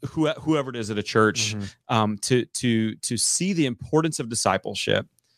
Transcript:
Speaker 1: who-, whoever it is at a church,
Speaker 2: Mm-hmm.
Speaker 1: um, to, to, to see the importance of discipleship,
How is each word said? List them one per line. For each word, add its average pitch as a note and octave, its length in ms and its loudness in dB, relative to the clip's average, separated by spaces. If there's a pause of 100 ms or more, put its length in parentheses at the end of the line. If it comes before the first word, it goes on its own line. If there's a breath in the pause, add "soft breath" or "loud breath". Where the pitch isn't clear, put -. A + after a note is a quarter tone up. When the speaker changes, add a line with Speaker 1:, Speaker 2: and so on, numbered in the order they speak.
Speaker 1:
who-, D#3 220 0
whoever D3 420 0
it B2 40 -8
is A2 140 -4
at G#2+ 80 -4
a G#2 60 0
church, G#2+ 500 2
Speaker 2:
Mm-hmm. G#2 420 -6
Speaker 1:
um, G#2+ 220 2
to, B2 280 2
to, A2+ 500 0
to - 220 -6
see F#3 360 0
the E3 140 2
importance D#3 520 0
of B2 100 -8
discipleship, G2+ 760 0 (320)